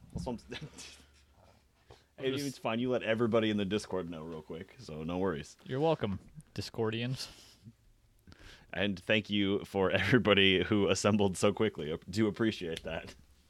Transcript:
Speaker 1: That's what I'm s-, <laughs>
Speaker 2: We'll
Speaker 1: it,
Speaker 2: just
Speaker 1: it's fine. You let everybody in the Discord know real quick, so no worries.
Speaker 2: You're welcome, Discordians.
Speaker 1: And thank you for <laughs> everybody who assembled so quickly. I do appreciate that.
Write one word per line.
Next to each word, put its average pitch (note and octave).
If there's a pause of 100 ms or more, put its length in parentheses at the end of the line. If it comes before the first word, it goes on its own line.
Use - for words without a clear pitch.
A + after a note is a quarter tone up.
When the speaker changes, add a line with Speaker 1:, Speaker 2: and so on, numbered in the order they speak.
(140)
Speaker 1:
That's -
what B2+
I'm A2 (140)
s-, -
<laughs> D3+ (1500)
Speaker 2:
We'll C3
Speaker 1:
it, C3
Speaker 2:
just C#3+
Speaker 1:
it's C3
fine. A2+
You B2
let A#2+
everybody A2
in G#2
the G#2
Discord F#2
know E2
real D#2+
quick, E2
so D#2+
no F2
worries. F#2+
Speaker 2:
You're B2+
welcome, D3+ (340)
Discordians. A#2 (1500)
Speaker 1:
And F#2+
thank G#2+
you G2+
for F#2+
<laughs> -
everybody G2
who G2+
assembled G2+
so G#2
quickly. D#2+
I F2 (120)
do G#2+
appreciate F2+
that. D#2+ (380)